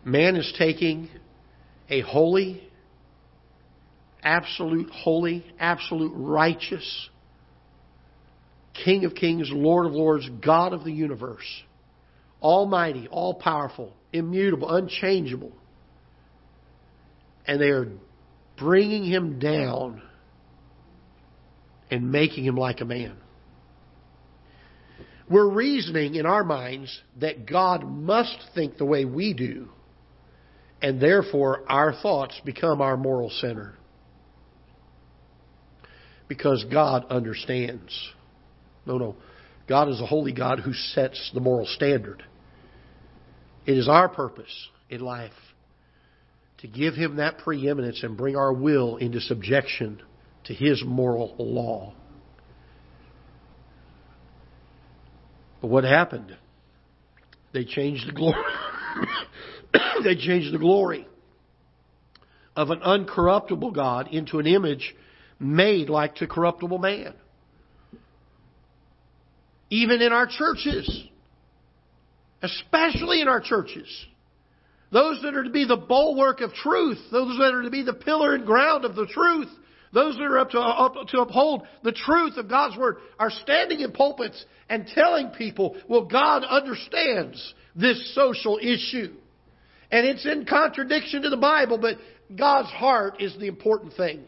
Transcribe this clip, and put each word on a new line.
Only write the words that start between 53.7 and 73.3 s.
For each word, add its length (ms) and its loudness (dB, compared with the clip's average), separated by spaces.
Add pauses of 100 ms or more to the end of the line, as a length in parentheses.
But 60 -6
what 160 4
happened? 520 2 (1160)
They 120 -4
changed 420 -4
the 60 -10
glory. 280 2
<coughs> 120 -6 (1500)
They 120 2
changed 380 -2
the 40 -4
glory 500 2 (1500)
of 140 0
an 100 -2
uncorruptible 960 2
God 360 -2
into 280 -4
an 80 0
image 480 2 (440)
made 500 2
like 260 0
to 120 -4
corruptible 500 -2
man. 360 -4 (2500)
Even 320 4
in 120 4
our 120 4
churches, 800 -4 (1400)
especially 800 0
in 60 2
our 140 2